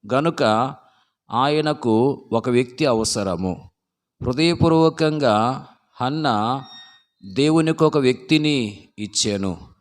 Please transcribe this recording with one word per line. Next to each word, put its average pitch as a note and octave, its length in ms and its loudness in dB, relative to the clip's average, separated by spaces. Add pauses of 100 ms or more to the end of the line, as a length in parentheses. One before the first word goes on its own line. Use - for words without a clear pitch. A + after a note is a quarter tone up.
(140)
గనుక C3 600 0 (560)
ఆయనకు C#3 1000 0
ఒక A2+ 160 -2
వ్యక్తి B2 380 0
అవసరము. G2 840 -2 (520)
హృదయపూర్వకంగా D3+ 1400 2 (340)
హన్నా C3 640 -2 (720)
దేవునికి D#3+ 500 2
ఒక D3+ 140 2
వ్యక్తిని C3+ 880 0 (100)
ఇచ్చెను. G2+ 580 -4 (240)